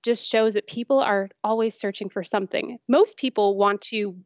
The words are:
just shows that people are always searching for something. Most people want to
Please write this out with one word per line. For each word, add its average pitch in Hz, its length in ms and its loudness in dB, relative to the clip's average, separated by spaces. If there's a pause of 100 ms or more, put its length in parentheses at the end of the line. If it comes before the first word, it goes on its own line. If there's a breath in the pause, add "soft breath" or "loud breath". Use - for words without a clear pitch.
just 233 260 0
shows 220 260 2
that 208 120 -2
people 269 340 0
are 202 280 0 (160)
always 220 340 0
searching 196 300 -6
for 190 160 -6
something. 208 540 -4 (100)
Most 339 300 4
people 208 380 2
want 202 260 2
to 208 440 -4